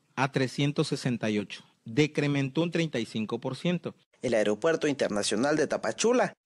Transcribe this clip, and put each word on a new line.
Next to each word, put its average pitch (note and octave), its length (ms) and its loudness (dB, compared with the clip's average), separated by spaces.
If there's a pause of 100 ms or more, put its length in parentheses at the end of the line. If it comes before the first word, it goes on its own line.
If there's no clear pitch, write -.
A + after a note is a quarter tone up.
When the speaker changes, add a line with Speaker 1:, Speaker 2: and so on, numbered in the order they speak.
(140)
Speaker 1:
a C3+ 160 0
trescientos C#3+ 560 0
sesenta B2 420 -2
y G#2+ 120 2
ocho. - 240 -8 (200)
Decrementó C#3+ 800 2
un E3+ 80 -2
treinta E3 300 -2
y A2 40 -2
cinco A2+ 360 -4
por C3 160 -6
ciento. E3+ 400 -4 (260)
Speaker 2:
El A#2 120 0
Aeropuerto A2 520 2
Internacional A#2 680 0
de D3+ 100 2
Tapachula G#3+ 680 0 (120)